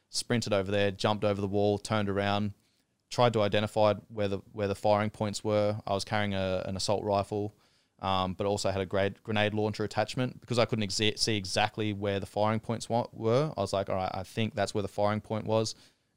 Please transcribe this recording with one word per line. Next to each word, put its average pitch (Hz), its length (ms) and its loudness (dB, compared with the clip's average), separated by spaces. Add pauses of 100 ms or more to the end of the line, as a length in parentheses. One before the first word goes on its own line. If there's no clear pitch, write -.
(120)
sprinted 117 420 -2
over 98 180 2
there, 101 200 2
jumped 104 340 0
over 101 160 0
the 101 80 -2
wall, 101 300 2
turned 104 320 0
around, 101 420 0 (580)
tried 120 220 4
to 110 100 4
identify 104 520 4 (140)
where 104 200 -2
the, 98 100 -2 (140)
where 104 160 -2
the 98 60 -2
firing 107 360 2
points 104 320 -4
were. 104 340 2 (100)
I 98 80 0
was 98 100 -2
carrying 104 300 -2
a, 95 320 0
an 95 100 -6
assault 98 280 0
rifle, 101 500 0 (460)
um, 92 340 0
but 101 120 -4
also 101 240 0
had 98 100 0
a 95 60 -2
grade, 101 360 0
grenade 107 320 0
launcher 107 300 -2
attachment. 117 560 -2
Because 120 180 -2
I 117 80 4
couldn't 107 220 -2
exa-, 107 300 0
see 110 180 2
exactly 107 560 -2
where 101 280 -2
the 98 60 -6
firing 107 340 0
points - 280 -6
wa-, 117 240 -2
were, 123 440 0
I 101 40 -2
was 98 120 -2
like, 98 160 0
"All 98 80 -2
right, 92 160 -2
I 95 100 -6
think 107 320 -4
that's 101 200 -2
where 107 80 0
the 98 60 -4
firing 104 320 0
point 107 260 -4
was." 110 280 0 (420)